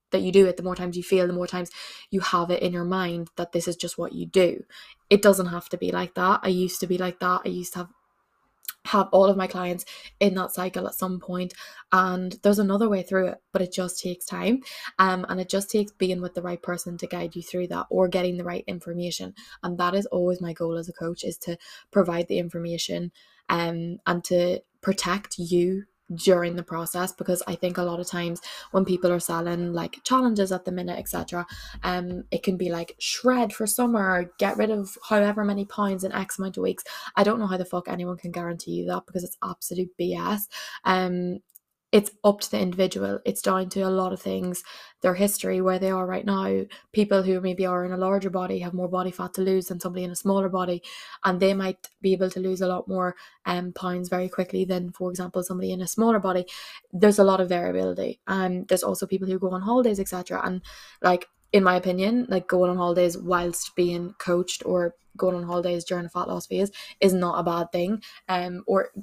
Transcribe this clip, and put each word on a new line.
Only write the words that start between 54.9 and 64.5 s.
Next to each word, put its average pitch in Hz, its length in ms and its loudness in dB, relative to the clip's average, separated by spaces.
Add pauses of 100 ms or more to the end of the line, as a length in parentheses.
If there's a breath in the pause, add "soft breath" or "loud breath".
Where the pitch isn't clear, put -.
for 180 160 -4
example, 180 340 -4
somebody 185 300 -4
in 185 80 -4
a 180 60 -4
smaller 226 320 4
body. 180 260 0 (480 loud breath)
There's 202 260 6
a 196 60 10
lot 190 160 6
of 180 80 2
variability. 180 760 0
Um, 185 440 0
there's 185 140 4
also 190 220 -2
people 190 220 -4
who 190 100 0
go 185 140 0
on 185 100 -4
holidays, 226 380 4
et 196 80 -2
cetera, 185 380 -6
and, 185 160 -4 (400 loud breath)
like, 180 260 4 (240)
in 202 100 10
my 180 140 6
opinion, 190 540 2
like, 185 180 0
going 180 240 4
on 180 60 0
holidays 175 400 4
whilst 175 580 -2
being 175 420 0
coached 180 480 -2